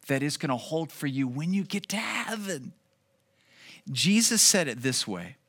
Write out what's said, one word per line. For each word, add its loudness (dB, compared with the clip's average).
that 0
is -2
gonna 0
hold -4
for -6
you 0
when -2
you 0
get -6
to -4
heaven. -6
Jesus 4
said 6
it -6
this 0
way -8